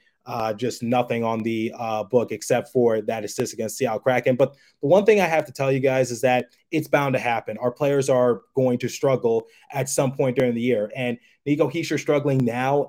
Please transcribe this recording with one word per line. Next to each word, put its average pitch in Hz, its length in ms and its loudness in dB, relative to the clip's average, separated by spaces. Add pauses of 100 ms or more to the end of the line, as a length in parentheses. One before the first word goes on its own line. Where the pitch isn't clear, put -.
(260)
uh, 113 260 -4
just 110 280 -6
nothing 120 440 0
on 113 180 -2
the, 113 340 -4
uh, 110 280 -4
book 113 260 0
except 117 380 -2
for 117 320 2
that 110 240 -4
assist 110 280 -6
against 110 240 -8
Seattle 113 220 -2
Kraken. 127 380 2
But 135 180 2 (260)
the 143 60 -4
one 190 180 6
thing 208 160 6
I 180 60 2
have 156 200 0
to 135 60 -18
tell 135 200 0
you 135 80 0
guys 131 320 2
is 117 80 -8
that 123 260 2 (240)
it's 151 160 -2
bound 143 280 2
to 127 40 0
happen. 113 400 -4
Our 123 140 -2
players 139 360 0
are 123 340 4 (120)
going 127 240 2
to 123 100 -4
struggle 120 600 0 (240)
at 135 160 -4
some 135 240 0
point 135 240 -2
during 123 180 0
the 117 60 -4
year. 113 340 -2
And 123 240 -6 (280)
Nico 147 220 2
Hischier 156 300 -4
struggling 139 460 0
now 131 440 0